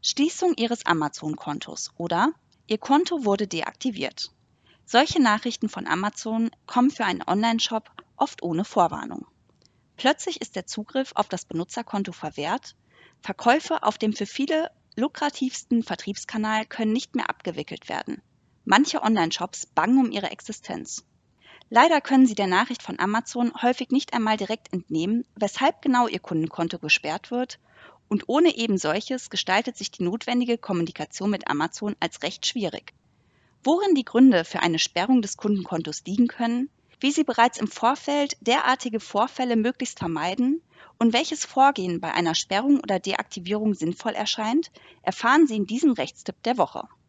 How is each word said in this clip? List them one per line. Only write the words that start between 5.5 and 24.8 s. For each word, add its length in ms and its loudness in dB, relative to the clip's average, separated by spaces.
von 180 -8
Amazon 640 -2
kommen 240 4
für 140 -4
einen 180 -2
Online-Shop 680 0
oft 260 -2
ohne 220 -2
Vorwarnung. 600 -2
Plötzlich 440 -2
ist 160 -10
der 100 -8
Zugriff 480 -6
auf 140 0
das 160 -8
Benutzerkonto 640 -6
verwehrt, 640 -6
Verkäufe 600 0
auf 120 2
dem 160 0
für 140 -4
viele 460 -2
lukrativsten 840 -2
Vertriebskanal 840 -4
können 260 -2
nicht 240 -4
mehr 120 -2
abgewickelt 600 -8
werden. 340 -8
Manche 380 4
Online-Shops 640 0
bangen 320 4
um 140 2
ihre 180 -4
Existenz. 760 -12
Leider 320 6
können 260 6
Sie 100 2
der 100 0
Nachricht 360 0
von 180 -10
Amazon 600 -2
häufig 300 0
nicht 240 0
einmal 220 2
direkt 360 -6
entnehmen, 520 -2